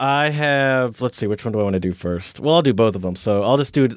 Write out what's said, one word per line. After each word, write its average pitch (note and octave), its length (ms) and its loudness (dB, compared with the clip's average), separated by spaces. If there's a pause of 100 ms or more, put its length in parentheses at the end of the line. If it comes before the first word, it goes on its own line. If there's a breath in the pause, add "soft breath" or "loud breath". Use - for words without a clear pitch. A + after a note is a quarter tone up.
I C#3+ 300 2
have, C3+ 680 0
let's B2+ 160 -2
see, G#2+ 120 -4
which G#2 160 -4
one A2+ 80 -2
do G#2+ 80 0
I - 20 2
wanna G2 180 2
do F#2 120 0
first? F2 480 -6
Well, D#3 160 2
I'll E3+ 60 4
do C3+ 120 2
both G#2+ 220 2
of F#2 60 -8
them. F2+ 120 -4
So G2+ 300 0
I'll B2 120 2
just C#3 160 -2
do, C3+ 240 2